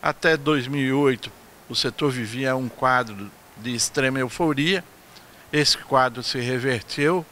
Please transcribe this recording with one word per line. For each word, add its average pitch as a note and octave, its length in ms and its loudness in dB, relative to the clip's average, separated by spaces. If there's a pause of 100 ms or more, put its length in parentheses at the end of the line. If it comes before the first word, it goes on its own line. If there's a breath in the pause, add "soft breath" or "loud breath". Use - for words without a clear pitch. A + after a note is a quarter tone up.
Até D#3 360 2
dois C#3+ 280 0
mil C#3+ 140 -4
e C3 140 0
oito, C3+ 360 2 (380)
o A#2 80 -8
setor C#3 360 0
vivia B2 440 -2
um C3 140 -2
quadro A2+ 600 0 (280)
de A#2+ 180 -6
extrema C3 440 0
euforia, D3+ 680 0 (680 loud breath)
esse D3 260 2
quadro B2+ 460 0
se - 160 -4
reverteu C3 920 -2